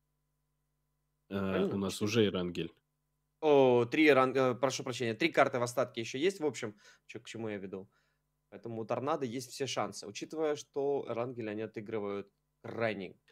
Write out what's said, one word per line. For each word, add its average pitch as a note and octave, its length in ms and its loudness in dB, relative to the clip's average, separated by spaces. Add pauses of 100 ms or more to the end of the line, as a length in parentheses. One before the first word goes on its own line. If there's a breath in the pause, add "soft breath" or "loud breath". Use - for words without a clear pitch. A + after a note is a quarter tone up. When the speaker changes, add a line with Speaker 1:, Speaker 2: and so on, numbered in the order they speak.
(1300)
Speaker 1:
Э, G2 60 -6 (120)
Speaker 2:
Правильно? F#2+ 220 0
Speaker 1:
у A2+ 60 -4
нас G2 260 -4
Speaker 2:
Четыре. - 0 -
Speaker 1:
уже G#2+ 240 4
Эрангель. F2 460 -4 (680)
Speaker 2:
О, C3+ 440 8
три D3+ 220 4
Эран-, C3 280 6
э, C3 180 4
прошу C3 300 -2
прощения, A#2+ 300 -2
три D#3+ 160 -2
карты C3+ 280 4
в A#2+ 40 0
остатке A#2+ 400 -2
ещё A#2+ 160 -8
есть, F#3+ 220 -2
в D3+ 60 -2
общем, A#2+ 300 -4 (300 soft breath)
чё, - 140 -16
к B2 60 -20
чему A2+ 220 -8
я G#2 80 -6
веду. F#2+ 340 -12 (600)
Поэтому A2+ 320 -10
у G#2+ 40 -8
Торнадо C3+ 400 -2
есть A#2+ 260 -10
все C#3 140 -6
шансы, G#2+ 400 -6
учитывая, D#3 500 -4
что C#3 520 -4
Эрангель A#2 420 -6
они G#2 120 -6
отыгрывают G#2 680 -6 (320)
крайне G2+ 540 -4 (160)